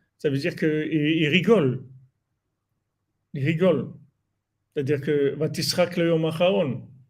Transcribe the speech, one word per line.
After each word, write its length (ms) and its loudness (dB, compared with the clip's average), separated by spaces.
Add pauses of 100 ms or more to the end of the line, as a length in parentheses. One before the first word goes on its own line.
(180)
ça 120 -2
veut 100 0
dire 180 -4
que, 80 -2
et, 560 0
il 80 2
rigole. 560 2 (1500)
Il 120 -4
rigole. 480 2 (800)
C'est-à-dire 260 -2
que, 360 0
Vatisrak 600 -2
le 120 2
Yom 180 2
Acharon. 560 0 (280)